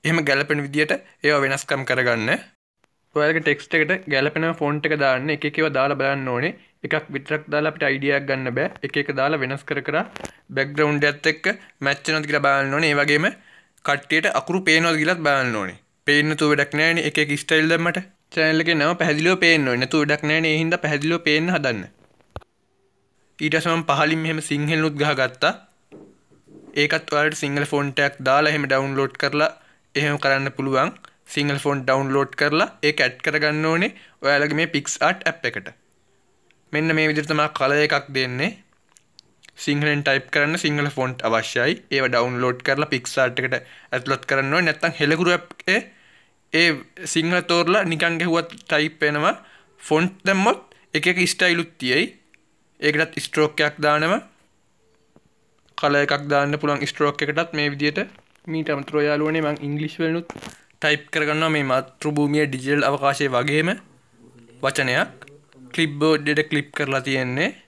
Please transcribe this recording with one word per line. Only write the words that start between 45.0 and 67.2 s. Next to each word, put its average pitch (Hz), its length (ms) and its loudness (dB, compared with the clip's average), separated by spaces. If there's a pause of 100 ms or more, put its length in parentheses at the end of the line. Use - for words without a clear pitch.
ඇප් 170 180 -6
එකේ 196 260 -2 (760)
ඒ 165 160 4 (340)
සිංහල 165 380 0
තෝරලා 175 420 2
නිකන් 165 340 0
ගැහුවත් 170 400 -2
ටයිප් 151 440 -2
වෙනවා. 151 340 2 (460)
ෆොන්ට් 170 420 0
දැම්මොත් 196 400 2 (300)
එක 156 140 0
එක 180 180 2
ස්ටයිලුත් 170 500 0
තියෙයි. 131 300 0 (720)
ඒකටත් 151 400 0
ස්ට්‍රෝක් 151 400 0
එකක් 147 220 0
දානවා. 151 400 2 (1600)
කලර් 143 280 2
එකක් 143 200 -2
දාන්න 143 340 0
පුළුවන් 147 280 -2
ස්ට්‍රෝක් 147 340 -2
එකටත් 151 320 -2
මේ 147 200 -2
විදිහට. 147 260 -2 (440)
මීට 156 280 -4
අමතරව 147 320 -2
යාළුවනේ 151 400 0
මං 147 160 -2
ඉංග්ලිෂ් 147 400 -6
වලිනුත් 165 280 -2 (460)
ටයිප් 147 360 0
කරගන්නවා 156 400 0
මේ 147 160 0
මාතෘභූමිය 147 800 0
ඩිජිටල් 135 420 0
අවකාශයේ 139 460 0
වගේම 151 360 0 (880)
වචනයක්. 135 540 0 (600)
ක්ලිප්බෝඩ් 151 580 0
එකට 151 200 0
ක්ලිප් 147 220 -4
කරලා 135 300 -2
තියෙන්නේ. 131 480 -2 (180)